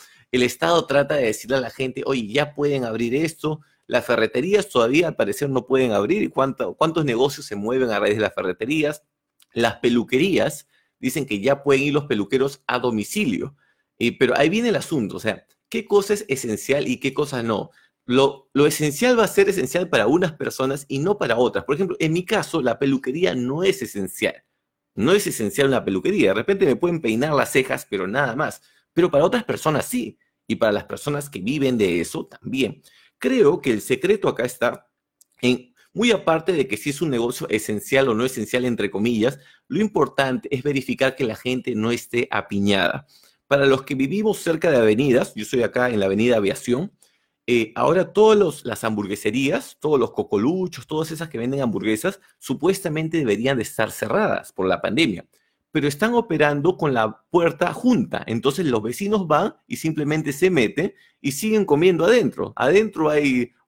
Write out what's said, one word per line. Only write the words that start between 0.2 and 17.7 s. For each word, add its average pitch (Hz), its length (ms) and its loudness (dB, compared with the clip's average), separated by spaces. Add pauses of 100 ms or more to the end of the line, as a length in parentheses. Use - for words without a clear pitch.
El 123 120 2
Estado 165 440 2
trata 143 300 0
de 131 100 0
decirle 113 300 -2
a 135 40 0
la 117 100 -6
gente, 131 360 -6
"Oye, 127 220 -2
ya 143 260 -2
pueden 143 300 -2
abrir 117 300 -2
esto". 156 460 -4 (260)
Las 120 200 -2
ferreterías 135 600 2
todavía, 165 400 4
al 135 80 -6
parecer, 113 340 -2
no 131 160 -2
pueden 131 260 2
abrir. 117 300 2
¿Y - 60 -2
cuánto, 131 460 -2
cuántos 160 300 0
negocios 131 420 0
se 104 100 -10
mueven 120 340 0
a 104 80 0
raíz 104 180 2
de 113 60 0
las 98 120 -2
ferreterías? 139 680 -2 (500)
Las 117 240 0
peluquerías, 127 920 0 (320)
dicen 127 260 -4
que 104 140 -4
ya 135 220 0
pueden 135 200 2
ir 143 100 0
los 147 120 0
peluqueros 127 600 -2
a 123 120 0
domicilio. 123 800 -2 (420)
Eh, 117 180 0
pero 123 220 2
ahí 151 100 4
viene 226 220 0
el 190 60 2
asunto, 123 400 -2
o 90 40 -8
sea, 101 240 -4 (280)
¿qué 226 140 -6
cosa 202 280 2
es 208 140 -4
esencial 131 580 -2
y 123 120 -2
qué 135 160 -4
cosa 143 280 -4
no? 107 280 -2 (340)